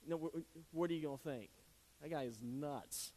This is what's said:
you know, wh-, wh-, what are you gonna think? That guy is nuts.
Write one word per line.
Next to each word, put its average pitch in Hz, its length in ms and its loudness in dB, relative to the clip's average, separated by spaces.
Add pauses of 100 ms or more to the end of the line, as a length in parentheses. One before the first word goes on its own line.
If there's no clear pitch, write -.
you 160 80 -8
know, 165 60 4
wh-, 160 220 0
wh-, 165 360 -8
what 170 160 4
are 170 40 6
you 156 80 2
gonna 139 160 0
think? 123 320 -2 (500)
That 151 100 -6
guy 147 140 4
is 117 180 -2
nuts. 131 760 -2